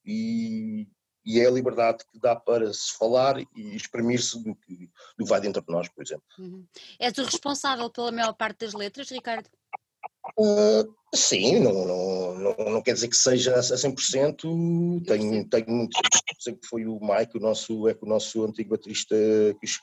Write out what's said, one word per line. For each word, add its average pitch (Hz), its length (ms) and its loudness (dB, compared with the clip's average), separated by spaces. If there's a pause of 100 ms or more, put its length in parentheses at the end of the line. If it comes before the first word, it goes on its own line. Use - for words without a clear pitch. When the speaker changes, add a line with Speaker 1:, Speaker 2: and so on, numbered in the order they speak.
Speaker 1:
e, 110 840 -4 (380)
e 113 140 2
é 120 80 6
a 127 40 6
liberdade 117 600 0
que 110 80 -20
dá 120 160 2
para 113 380 0
se - 240 -8
falar 127 420 2
e 107 360 -12
exprimir-se 117 680 -2
do 110 140 -8
que, 87 340 -20 (280)
do 110 80 -4
que 98 40 -4
vai 98 120 4
dentro 98 200 -4
de - 100 -14
nós, 85 180 -2
por - 120 -20
exemplo. - 220 -12 (140)
Speaker 2:
Uhum. 185 280 -16 (320)
És 233 200 -2
o 269 60 -2
responsável 277 680 -4
pela 240 220 -6
maior 226 220 -2
parte 220 320 -6
das 208 80 -10
letras, 208 360 -10
Ricardo? 233 400 -8 (880)
Speaker 1:
Ah, 214 460 6 (320)
sim, 123 440 4
não, 98 260 4
não, 92 500 -2
não, 98 200 0 (180)
não 120 80 0
quer 123 120 0
dizer 117 140 -2
que 120 100 -2
seja 127 380 4
a 123 80 4
cem 127 280 0
por - 120 -6
cento. 147 440 0 (580)
Tenho, 107 280 2
Speaker 2:
Sim. 107 160 -2
Speaker 1:
tenho 113 200 0
muito, 113 280 -2 (420)
sempre - 280 -10
foi 113 180 -6
o 110 160 -6
Mike, 107 360 0
o 98 40 -6
nosso, 110 460 0
é 107 60 4
que - 100 -12
o 104 40 -8
nosso 110 380 -2
antigo 107 260 -6
baterista 107 440 -2 (440)
que - 60 -14
es-, - 180 -6